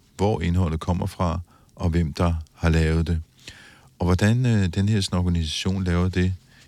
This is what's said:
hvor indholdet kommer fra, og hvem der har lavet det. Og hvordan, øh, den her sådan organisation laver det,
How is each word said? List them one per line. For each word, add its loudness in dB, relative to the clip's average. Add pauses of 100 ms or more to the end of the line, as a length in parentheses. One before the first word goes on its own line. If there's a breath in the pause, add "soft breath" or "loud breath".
(160)
hvor 0
indholdet 0
kommer -2
fra, -4 (360 soft breath)
og -2
hvem 0
der 0 (200)
har -2
lavet 2
det. -2 (760 loud breath)
Og -4
hvordan, 2
øh, 2
den 0
her 2
sådan -2
organisation -2
laver 0
det, 0 (340 loud breath)